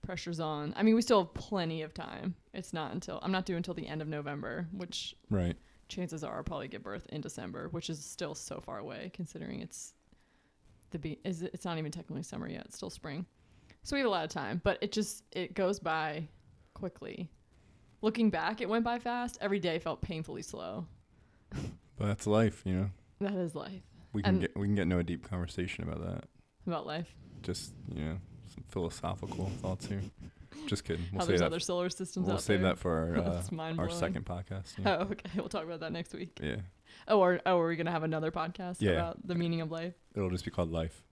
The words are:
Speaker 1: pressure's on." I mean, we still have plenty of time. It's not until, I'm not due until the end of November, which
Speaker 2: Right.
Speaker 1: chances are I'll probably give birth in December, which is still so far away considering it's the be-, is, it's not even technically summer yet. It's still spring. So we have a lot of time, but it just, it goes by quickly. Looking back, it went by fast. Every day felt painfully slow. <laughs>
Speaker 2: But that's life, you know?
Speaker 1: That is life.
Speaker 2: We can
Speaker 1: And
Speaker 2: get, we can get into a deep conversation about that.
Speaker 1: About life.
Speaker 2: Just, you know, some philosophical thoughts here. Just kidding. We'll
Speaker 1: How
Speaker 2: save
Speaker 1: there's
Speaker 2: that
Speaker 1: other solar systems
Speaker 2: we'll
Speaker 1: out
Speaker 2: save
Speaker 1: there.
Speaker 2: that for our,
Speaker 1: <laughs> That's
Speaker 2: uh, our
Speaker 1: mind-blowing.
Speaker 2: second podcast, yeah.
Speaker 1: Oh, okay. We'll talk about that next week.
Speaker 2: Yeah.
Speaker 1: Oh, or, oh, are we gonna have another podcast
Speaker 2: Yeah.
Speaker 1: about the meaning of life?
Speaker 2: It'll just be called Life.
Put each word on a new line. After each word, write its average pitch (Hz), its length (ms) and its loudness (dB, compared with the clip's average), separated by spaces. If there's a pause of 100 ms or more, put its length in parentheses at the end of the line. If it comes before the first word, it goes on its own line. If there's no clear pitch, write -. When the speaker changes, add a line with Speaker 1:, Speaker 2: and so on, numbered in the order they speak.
Speaker 1:
pressure's 175 380 -4
on." 151 380 0
I 196 60 4
mean, 220 120 10
we 233 60 6
still 220 220 8
have 165 100 -4
plenty 165 480 -2
of 156 120 -8
time. - 420 -6 (180)
It's - 200 -8
not 156 200 -2
until, - 280 -4
I'm 185 100 0
not 185 140 2
due 185 120 0
until 175 160 -2
the 160 140 -6
end 151 140 -4
of 151 60 -4
November, 147 640 -4
which 180 440 -6 (140)
Speaker 2:
Right. 90 260 4 (340)
Speaker 1:
chances 165 340 -4
are 110 140 -4
I'll - 60 -4
probably - 260 -4
give - 140 -10
birth 104 260 -8
in 151 120 -6
December, - 480 -8
which 165 200 -6
is 147 140 -6
still 147 320 -6
so - 260 -8
far - 180 -8
away - 340 -8
considering - 480 -8
it's - 320 -12 (1000)
the 170 80 -4
be-, 156 260 -6
is, 175 180 -2
it's - 220 -6
not 170 120 -2
even 156 140 -2
technically 165 320 -6
summer - 260 -6
yet. - 180 -8
It's - 100 -14
still - 120 -6
spring. 160 360 -8 (580)
So - 120 -2
we 277 40 4
have 262 80 4
a 214 40 6
lot 170 120 2
of 156 80 -2
time, 147 320 -2
but 196 180 4
it 202 120 0
just, - 300 0 (100)
it 180 200 -2
goes 196 260 4
by 156 480 0 (460)
quickly. - 560 -8 (720)
Looking 220 280 6
back, 180 320 0
it 196 80 -2
went 226 160 4
by 240 140 0
fast. 240 420 -2
Every 202 180 4
day 170 200 2
felt 165 220 -2
painfully 160 400 -4
slow. 104 440 -6 (640)
<laughs> - 60 -6 (400)
Speaker 2:
But 101 100 0
that's 101 180 0
life, 107 400 6
you 92 100 2
know? 98 140 2 (300)
Speaker 1:
That 202 140 0
is 175 220 -2
life. 185 260 -8 (320)
Speaker 2:
We 104 100 0
can 95 120 6
Speaker 1:
And 92 60 4
Speaker 2:
get, - 160 -2
we 101 100 0
can 104 80 4
get 98 80 4
into 90 160 6
a 85 40 4
deep 82 260 -4
conversation 90 540 -2
about 80 220 -2
that. 87 240 -6 (360)
Speaker 1:
About 170 220 -2
life. 165 260 -6 (280)
Speaker 2:
Just, - 320 -4 (200)
you 76 120 -2
know, 80 120 -2 (300)
some - 220 -14
philosophical 92 760 -2 (140)
thoughts 92 260 -2
here. 98 140 -2 (640)
Just - 200 -2
kidding. 85 260 0
We'll 95 80 -2
Speaker 1:
How 90 60 2
Speaker 2:
save - 20 0
Speaker 1:
there's 92 140 8
Speaker 2:
that 87 60 6
Speaker 1:
other 165 120 2
solar 180 300 0
systems 180 380 -2
Speaker 2:
we'll - 100 4
Speaker 1:
out - 40 0
Speaker 2:
save 98 200 6
Speaker 1:
there. 92 80 6
Speaker 2:
that - 100 4
for 85 180 2
our, 82 140 2
Speaker 1:
<laughs> 87 100 4
That's 87 260 2
Speaker 2:
uh, - 40 -4
our - 60 -4
Speaker 1:
mind-blowing. 120 340 0
Speaker 2:
second 90 340 0
podcast, 95 520 -6
yeah. 180 220 4
Speaker 1:
Oh, - 20 2 (100)
okay. - 240 -6
We'll 214 140 -2
talk 165 160 -2
about 165 160 -6
that 165 100 -4
next 170 220 -4
week. - 280 -10
Speaker 2:
Yeah. 107 200 0 (480)
Speaker 1:
Oh, 214 100 10
or, 180 260 8
oh, 180 140 8
are 165 80 4
we 165 80 2
gonna 165 160 0
have 160 120 2
another 156 280 2
podcast 175 480 -4
Speaker 2:
Yeah. - 120 6
Speaker 1:
about 170 360 2
the 175 80 0
meaning 170 240 2
of 160 100 -2
life? 165 260 -4 (200)
Speaker 2:
It'll 190 140 4
just - 160 0
be 87 60 -2
called 85 200 2
Life. 82 400 -2